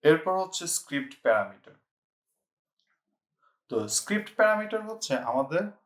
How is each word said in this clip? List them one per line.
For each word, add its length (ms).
এরপর 320
হচ্ছে 220
স্ক্রিপ্ট 360
প্যারামিটার। 520
তো 60
স্ক্রিপ্ট 400
প্যারামিটার 520
হচ্ছে 220
আমাদের 320